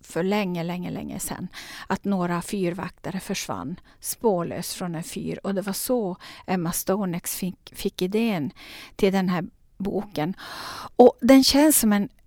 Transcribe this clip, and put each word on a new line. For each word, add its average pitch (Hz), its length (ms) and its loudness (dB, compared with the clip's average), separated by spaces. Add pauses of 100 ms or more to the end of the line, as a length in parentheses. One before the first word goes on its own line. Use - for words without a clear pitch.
för - 200 -6
länge, 190 400 -2
länge, 175 280 -6
länge - 300 -10
sedan - 280 -8 (380)
att - 180 -4
några 175 380 -2
fyrvaktare 180 760 -6
försvann 139 600 -8 (200)
spårlöst - 720 -2
från 175 220 -8
en 160 80 -8
fyr. 165 400 -8
Och 196 120 -4
det 185 80 -2
var 202 100 -4
så 208 440 -2 (300)
Emma 180 260 -2
Stonex 190 640 -4
fick, - 380 -8
fick - 280 -4
idén 196 480 0 (460)
till 196 160 4
den 190 160 2
här 180 160 0 (340)
boken. 190 560 -4 (640)
Och - 240 10
den 269 240 10
känns 294 340 6
som 220 140 4
en, 202 160 2 (180)